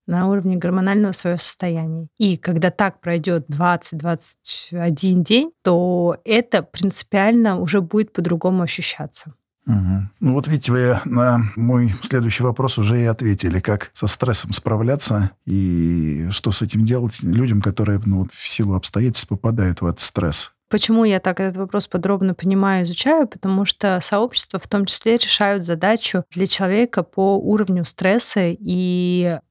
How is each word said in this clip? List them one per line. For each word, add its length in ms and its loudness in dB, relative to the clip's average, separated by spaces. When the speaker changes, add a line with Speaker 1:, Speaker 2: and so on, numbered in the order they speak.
Speaker 1:
на 200 0
уровне 280 0
гормонального 560 0
своё 260 -2
состояние. 680 -6
И 200 0
когда 340 0
так 300 -2
пройдёт 480 -2
двадцать, 500 -2
двадцать 720 -8
один 520 2
день, 280 2
то 600 0
это 400 0
принципиально 960 0
уже 220 0
будет 320 -2
по-другому 500 0
ощущаться. 720 -8
Speaker 2:
Мгм. 440 0
Ну 140 2
вот 140 0
видите, 260 0
вы 320 2
на 360 2
мой 380 2
следующий 400 0
вопрос 340 0
уже 240 2
и 40 2
ответили, 540 0
как 340 -2
со 140 -4
стрессом 440 -2
справляться 800 0
и 840 0
что 200 -2
с 100 -2
этим 240 2
делать 380 -2
людям, 380 2
которые, 440 0
ну, 180 2
вот 100 -6
в 140 -12
силу 280 0
обстоятельств 540 -2
попадают 520 0
в 40 -2
этот 160 -2
стресс. 500 -2
Speaker 1:
Почему 360 2
я 140 2
так 200 -2
этот 180 -4
вопрос 300 -4
подробно 460 0
понимаю, 500 2
изучаю? 440 2
Потому 360 -2
что 380 0
сообщества 580 -2
в 80 -12
том 180 0
числе 320 2
решают 480 0
задачу 640 0
для 160 0
человека 560 0
по 340 0
уровню 480 0
стресса 640 0
и 920 0